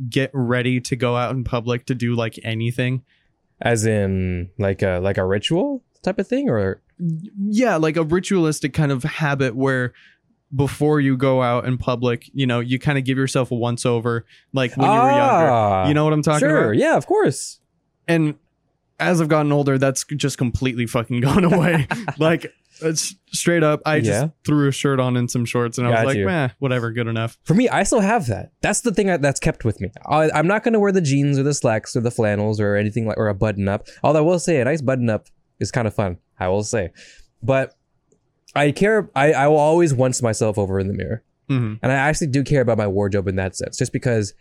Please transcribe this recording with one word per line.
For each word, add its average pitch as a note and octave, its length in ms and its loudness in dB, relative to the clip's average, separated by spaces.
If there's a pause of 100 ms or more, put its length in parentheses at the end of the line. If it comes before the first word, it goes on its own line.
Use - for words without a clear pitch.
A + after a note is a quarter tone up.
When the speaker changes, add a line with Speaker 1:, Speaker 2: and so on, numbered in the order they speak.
Speaker 1:
get C3+ 240 0
ready B2 480 0
to - 140 -6
go A#2+ 200 -2
out A#2+ 180 -2
in C3 100 -4
public A#2+ 420 -4
to C3 100 -4
do, A#2+ 200 -2
like, A2+ 280 -4
anything? A#2+ 600 -4 (580)
Speaker 2:
As A2 240 0
in, F#2+ 720 0
like, G2 240 -2
a, F#2 200 0
like, G2 160 0
a F#2+ 80 0
ritual F3+ 580 -2 (180)
type G3 180 -4
of G3 80 -2
thing, C4+ 220 -2
or? G2+ 320 -2 (560)
Speaker 1:
Yeah, G#3 400 0
like, D#3+ 200 0
a D#3+ 60 2
ritualistic D#3+ 720 0
kind D3 180 0
of C3 120 -2
habit C#3 520 -2
where B2+ 380 0 (600)
before D3 460 0
you C3+ 160 2
go C3 260 2
out A#2+ 240 0
in B2+ 120 -2
public, A#2+ 560 -4
you C3+ 140 -2
know, A#2+ 120 0
you B2 200 -2
kinda C#3+ 220 0
give B2+ 160 -2
yourself C3 340 0
a B2 40 -4
once A#2+ 300 -2
over, A#2 400 -2 (260)
like, C3 240 -2
when C3+ 140 2
you G#3+ 80 4
were B3 140 4
younger. F#3+ 380 4
Speaker 2:
Ah, G2+ 380 2
Speaker 1:
You D3 60 2
know D3+ 100 2
what D#3 100 2
I'm D3+ 100 0
talking D3+ 160 2
Speaker 2:
sure. F#3+ 260 2
Speaker 1:
about? A2 120 2
Speaker 2:
Yeah, D4+ 200 2
of D3 80 -2
course. - 540 -2 (480)
Speaker 1:
And D#3+ 280 0 (640)
as E3 220 2
I've D#3 80 0
gotten D3+ 220 2
older, C#3 260 2
that's C3+ 280 0
just C#3+ 320 -4
completely B2 500 -2
fucking A#2+ 340 -2
<laughs> - 0 -
gone C#3 220 4
away. E3 440 2 (160)
Speaker 2:
<laughs> D3 140 -8
Speaker 1:
Like, D#3+ 340 0 (300)
it's D#3+ 340 -4 (160)
straight E3+ 320 2
up, D3+ 220 2
I D3+ 140 2
just A2+ 100 0
Speaker 2:
Yeah. A#2+ 200 0 (160)
Speaker 1:
threw D3 220 2
a C3+ 40 2
shirt C3+ 280 0
on B2+ 180 2
and A#2+ 120 0
some A#2+ 160 -2
shorts, A#2+ 320 -2
and B2 100 0
I A#2+ 40 2
was A#2 80 2
Speaker 2:
Got A2+ 80 2
Speaker 1:
like, C3+ 100 0
Speaker 2:
you. G2 80 0
Speaker 1:
"Meh, D#3+ 240 0 (100)
whatever, B2+ 320 -2
good A#2 160 -4
enough." A2+ 360 -4
Speaker 2:
For D#3+ 100 2
me, A#3+ 160 4
I E3 140 0
still A#3 180 2
have G3 260 0
that. F#2+ 240 -6 (100)
That's G3+ 200 0
the A#3 120 -2
thing G3 140 2
that, F3 140 0
that's C#3 180 0
kept - 260 -2
with G#2+ 160 -2
me. F#2 100 -6 (140)
I, D#3 260 2
I'm D#3 160 2
not G#3+ 160 0
gonna A3+ 160 2
wear G3+ 120 2
the F#3+ 100 4
jeans C#3+ 360 2
or C3+ 60 2
the D3 100 2
slacks A2+ 420 0
or B2 60 0
the A#2+ 100 0
flannels G#2 480 0
or G2+ 160 2
anything G#2 300 0
like, G#2+ 120 -4
or A2 100 0
a G#2 80 0
button G2 320 -2
up. G2+ 200 -4 (160)
Although D3+ 160 4
I - 40 4
will F3 160 2
say, D#3+ 220 0
a A2+ 40 2
nice D3+ 160 0
button B2 280 0
up G#2+ 180 -2 (320)
is - 120 -6
kinda A2 200 -2
fun, F#2 260 -2 (220)
I F#2+ 80 -2
will G2+ 160 0
say. G2+ 280 -4 (520)
But C3+ 320 0 (800)
I D3 160 2
care, G#3 440 0
I, D3 180 4
I C3+ 140 2
will D#3 100 4
always D#3 360 4
once B2+ 280 0
myself A2 360 0
over F#2+ 220 -2
in F#2+ 80 -2
the G2+ 60 -4
mirror. G2 300 -6 (260)
Speaker 1:
Mm-hmm. A#2 320 -2
Speaker 2:
And C3 100 0
I C3+ 40 0
actually D3 320 0
do C3+ 160 0
care C#3 180 2
about A2+ 160 2
my G#2+ 100 0
wardrobe G2 400 0
in F#2+ 100 -2
that F#2+ 180 -4
sense, - 220 -10
just - 160 -4
because, A2+ 480 -2